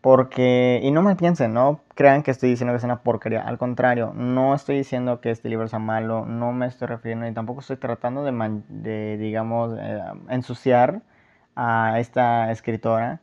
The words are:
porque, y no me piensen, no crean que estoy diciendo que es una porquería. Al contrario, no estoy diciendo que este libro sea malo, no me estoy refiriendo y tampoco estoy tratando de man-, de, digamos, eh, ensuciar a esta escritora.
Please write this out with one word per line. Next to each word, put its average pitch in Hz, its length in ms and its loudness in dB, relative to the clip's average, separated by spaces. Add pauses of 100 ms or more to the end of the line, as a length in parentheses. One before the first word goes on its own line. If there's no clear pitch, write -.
porque, 127 840 4
y 135 80 2
no 160 100 4
me 196 140 4
piensen, 165 360 2
no 135 280 2 (160)
crean 143 260 8
que 139 80 -2
estoy 127 200 2
diciendo 123 220 0
que 120 40 0
es 120 80 -4
una 120 160 -2
porquería. 113 420 -2
Al 117 160 -6
contrario, 123 560 0
no 127 400 0
estoy 143 220 -2
diciendo 123 440 -4
que 117 120 -4
este 113 160 -8
libro 113 180 -4
sea 110 140 -6
malo, 113 460 -4
no 117 260 -4
me 127 140 -4
estoy 120 200 -8
refiriendo 117 400 -8
y 113 80 -8
tampoco 117 240 -8
estoy 135 180 -10
tratando 123 460 -6
de 143 80 -4
man-, 110 380 -4
de, 107 480 -8
digamos, 113 600 -4
eh, 104 240 -8 (280)
ensuciar 127 720 2 (560)
a 113 420 0
esta 117 540 0
escritora. 113 720 -2